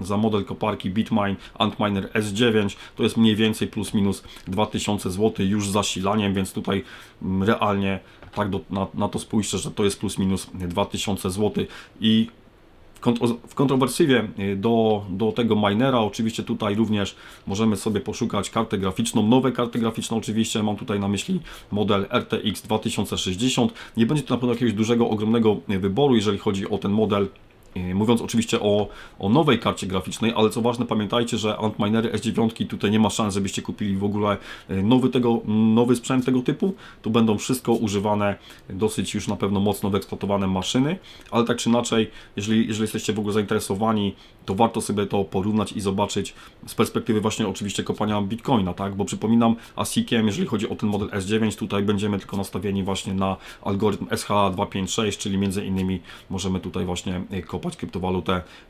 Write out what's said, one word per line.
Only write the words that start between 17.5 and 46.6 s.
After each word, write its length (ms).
sobie 260
poszukać 480
kartę 280
graficzną, 500
nowe 240
karty 280
graficzne 380
oczywiście, 460
mam 120
tutaj 240
na 80
myśli 320
model 380
R 160
T 120
X 240
dwa 180
tysiące 380
sześćdziesiąt. 560
Nie 80
będzie 180
to 100
na 60
pewno 140
jakiegoś 200
dużego, 360
ogromnego, 480
y, 100
wyboru, 360
jeżeli 220
chodzi 320
o 80
ten 140
model. 360
Y, 40
mówiąc 260
oczywiście 380
o, 280
o 100
nowej 300
karcie 280
graficznej, 480
ale 140
co 120
ważne, 240
pamiętajcie, 520
że 200
Antminery 540
S 100
dziewiątki 440
tutaj 260
nie 80
ma 100
szans, 240
żebyście 280
kupili 360
w 60
ogóle, 340
y, 120
nowy 260
tego, 380
nowy 480
sprzęt 300
tego 160
typu. 320
Tu 80
będą 280
wszystko 360
używane, 640
dosyć 440
już 140
na 80
pewno 240
mocno 300
wyeksploatowane 580
maszyny, 500
ale 140
tak 120
czy 120
inaczej, 420
jeżeli, 320
jeżeli 140
jesteście 320
w 60
ogóle 140
zainteresowani, 800
to 100
warto 260
sobie 240
to 180
porównać 480
i 100
zobaczyć 520